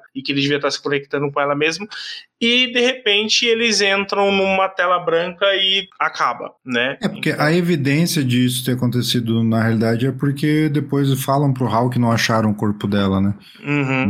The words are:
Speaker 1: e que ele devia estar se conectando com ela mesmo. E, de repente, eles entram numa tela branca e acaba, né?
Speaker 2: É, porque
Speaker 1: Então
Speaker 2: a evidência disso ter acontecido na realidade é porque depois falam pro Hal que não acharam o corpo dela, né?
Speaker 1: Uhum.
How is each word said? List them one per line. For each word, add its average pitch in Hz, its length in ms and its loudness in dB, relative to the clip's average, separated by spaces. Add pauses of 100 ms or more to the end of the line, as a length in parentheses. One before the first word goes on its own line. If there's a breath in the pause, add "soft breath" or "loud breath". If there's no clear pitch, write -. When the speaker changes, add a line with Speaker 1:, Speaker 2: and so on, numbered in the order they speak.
(160)
Speaker 1:
e 135 60 -8
que 135 100 -6
ele 139 100 0
devia 143 160 0
estar 139 140 -2
se - 100 -8
conectando 143 500 -4
com 147 100 -4
ela 143 140 0
mesmo. 165 320 -2 (540 loud breath)
E, 240 300 2
de 247 80 -2
repente, 220 680 0
eles 226 360 0
entram 196 500 0
numa 190 380 2
tela 180 280 0
branca 175 480 -2 (100)
e 190 340 -2 (100)
acaba, 147 520 -2 (140)
né? 123 360 -2
Speaker 2:
É, 208 80 0
porque - 220 -4
Speaker 1:
Então 147 140 0
Speaker 2:
a 156 80 4
evidência 165 720 2
disso 123 400 0
ter 131 140 0
acontecido 117 680 0
na 113 180 2
realidade 113 460 2
é 135 60 0
porque 151 560 0
depois 139 420 0 (100)
falam 143 300 2
pro 127 160 0
Hal 117 220 2
que 123 100 -2
não 120 140 2
acharam 110 380 2
o 104 40 0
corpo 104 320 -2
dela, 98 320 2
né? 98 140 2 (280 loud breath)
Speaker 1:
Uhum. 135 480 0